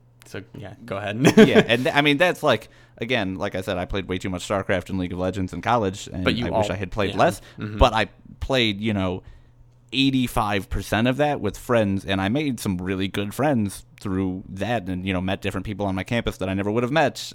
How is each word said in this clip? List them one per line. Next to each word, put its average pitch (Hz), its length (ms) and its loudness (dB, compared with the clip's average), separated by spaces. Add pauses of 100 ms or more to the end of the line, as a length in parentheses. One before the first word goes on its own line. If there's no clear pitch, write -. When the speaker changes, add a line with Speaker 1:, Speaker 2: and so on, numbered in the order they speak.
(240)
Speaker 1:
So, - 180 -14 (140)
yeah, 98 180 -14 (120)
go 95 100 -6
ahead. 104 200 -6 (200)
<laughs> - 0 -
Speaker 2:
Yeah, 143 300 10
and 120 160 2
th-, 151 120 0
I 143 60 4
mean, 147 160 4
that's, 175 260 2
like, 131 260 2 (280)
again, 113 380 -2
like 95 220 -4
I 92 40 -4
said, 95 160 -4
I 90 80 -2
played 95 240 -6
way 92 80 -2
too 101 140 -4
much 90 180 -6
StarCraft 98 400 0
and 95 100 -4
League 90 140 -2
of 87 60 -6
Legends 92 340 -2
in 87 80 -8
college, 101 500 -2
and 90 140 -6
Speaker 1:
But 123 100 2
you 117 120 -4
Speaker 2:
I - 40 -4
wish 107 160 0
Speaker 1:
all 104 60 -4
Speaker 2:
I 92 40 -4
had 98 160 -8
played 101 180 0
Speaker 1:
yeah. 95 80 -6
Speaker 2:
less, 151 240 2 (160)
Speaker 1:
Mm-hmm. 107 180 -8
Speaker 2:
but 107 160 6
I 107 140 2 (340)
played, 113 400 0
you 107 140 0
know, 95 280 -2 (760)
eighty-five 123 760 0
percent 104 360 0
of 131 120 0
that 147 220 0
with 98 160 -4
friends, 101 480 2
and 95 160 0
I 95 80 0
made 135 300 -2
some 95 200 -2
really 95 280 -2
good 101 260 -4
friends 123 520 0 (160)
through 95 480 -2
that 98 400 -4
and, 90 180 -4
you 98 60 -2
know, 90 80 0
met 95 200 -2
different 95 240 -4
people 104 220 -4
on 95 80 -2
my 92 80 -4
campus 110 360 -2
that 92 100 -4
I 95 60 -2
never 98 160 -2
would 117 120 2
have 120 100 -2
met 147 420 0